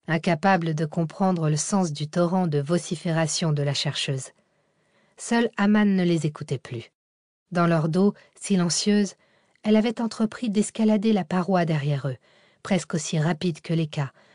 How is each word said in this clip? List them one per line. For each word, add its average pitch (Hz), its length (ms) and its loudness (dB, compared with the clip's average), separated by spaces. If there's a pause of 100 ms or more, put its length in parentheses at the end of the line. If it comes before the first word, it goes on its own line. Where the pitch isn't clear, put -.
incapables 165 680 2
de 160 100 -2
comprendre 170 640 -2
le 151 80 2
sens 180 360 -2
du 147 160 -6
torrent 175 380 0
de 147 120 0
vocifération 160 920 -2
de 143 100 0
la 143 120 -2
chercheuse. - 560 -4 (880)
Seule 233 380 0
Aman 208 380 4
ne 185 100 2
les 165 220 2
écoutait 151 320 -4
plus. - 320 -12 (600)
Dans 175 160 2
leur 165 220 2
dos, 190 260 2 (260)
silencieuse, 196 760 0 (480)
elle 214 140 4
avait 226 240 2
entrepris 226 480 -4
d'escalader 214 640 2
la 185 120 2
paroi 180 400 0
derrière 147 440 -2
eux, 127 80 -6 (460)
presque - 320 -2
aussi 160 240 -2
rapide 165 420 -2
que - 140 -4
Leka, 156 380 -4 (220)